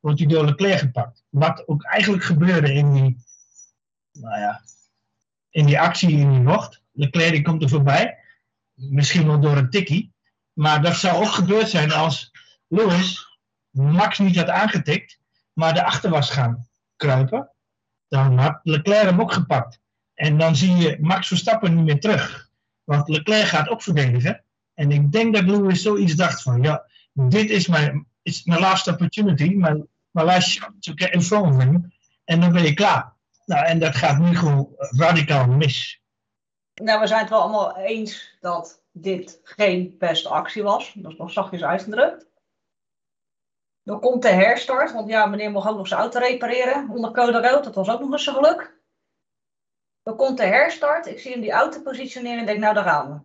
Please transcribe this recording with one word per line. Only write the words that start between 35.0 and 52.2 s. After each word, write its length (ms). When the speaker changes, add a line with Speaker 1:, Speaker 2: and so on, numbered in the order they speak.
Speaker 1:
mis. 560
Speaker 2:
Nou, 260
we 60
zijn 140
het 100
wel 100
allemaal 360
eens 640
dat 420
dit 500
geen 560
beste 300
actie 340
was. 320
Dat 180
is 60
nog 140
zachtjes 300
uitgedrukt. 640
Dan 180
komt 220
de 60
herstart, 640
want 160
ja, 180
meneer 240
mocht 180
ook 80
nog 120
zijn 120
auto 180
repareren 720
onder 200
code 380
rood. 160
Dat 100
was 160
ook 100
nog 120
eens 120
zijn 120
geluk. 360
Dan 140
komt 200
de 80
herstart, 600
ik 120
zie 140
hem 80
die 120
auto 300
positioneren 560